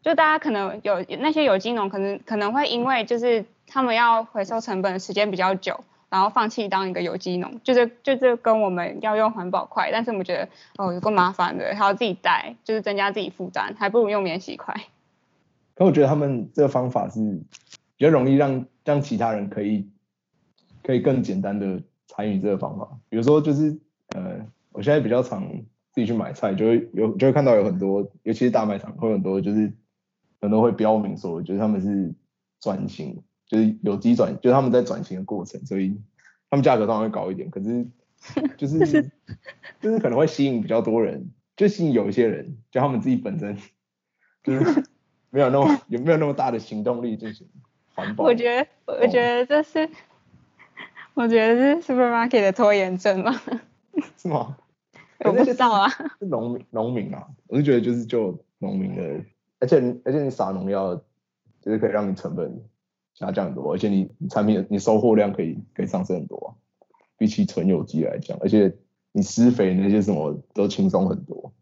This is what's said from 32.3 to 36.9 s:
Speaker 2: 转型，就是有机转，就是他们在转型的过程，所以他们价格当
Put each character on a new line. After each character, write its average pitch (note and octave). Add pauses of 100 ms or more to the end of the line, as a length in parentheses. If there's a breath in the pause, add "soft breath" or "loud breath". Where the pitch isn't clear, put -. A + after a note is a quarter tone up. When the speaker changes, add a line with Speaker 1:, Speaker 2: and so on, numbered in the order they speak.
Speaker 2:
转 G2
型， - (240)
就 A2
是 G#2+
有 G2
机 A#2
转， A2
就 B2
是 -
他 C3+
们 B2+
在 B2
转 -
型 F#2
的 F#2+
过 G2
程， -
所 G2
以 G2 (540 soft breath)
他 C#3+
们 C3+
价 B2+
格 G#2+
当 A2